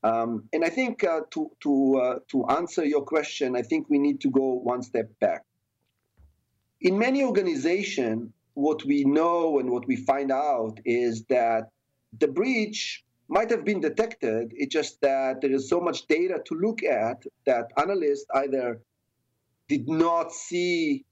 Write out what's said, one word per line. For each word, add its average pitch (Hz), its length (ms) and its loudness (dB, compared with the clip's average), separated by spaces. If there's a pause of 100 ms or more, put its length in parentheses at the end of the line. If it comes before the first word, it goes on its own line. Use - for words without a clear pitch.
Um, 113 480 -2
and 160 120 0
I 160 60 0
think, 240 340 -2
uh, 165 180 0 (100)
to, 156 180 -4 (100)
to, 135 360 4
uh, 127 220 0 (100)
to 131 180 -2
answer 165 380 0
your 147 180 0
question, 143 540 -2
I 127 60 -2
think 147 280 -2
we 147 80 4
need 143 240 2
to 139 80 2
go 131 240 2 (180)
one 127 100 -4
step 113 260 -2 (120)
back. 87 240 0 (1400)
In 185 180 4
many 262 260 2
organization, 165 1080 0 (220)
what 147 300 0
we 143 200 2
know 160 540 2
and 127 120 -2
what 123 160 -2
we 127 100 0
find 135 340 0
out 123 540 0
is 117 400 0
that 117 460 2 (480)
the 147 100 2
breach 214 760 -2 (240)
might 214 220 0
have 214 140 0
been 202 160 0
detected. 131 760 -2
It's 135 180 -4
just 147 280 -2
that 135 400 0
there 139 100 0
is 135 180 0
so 175 120 2
much 165 260 -4
data 170 380 0
to - 100 -8
look 214 280 -2
at 120 420 -2 (220)
that 135 320 0
analysts 151 560 0
either 131 460 -2 (880)
did 131 200 -2
not 165 440 2
see 170 800 -2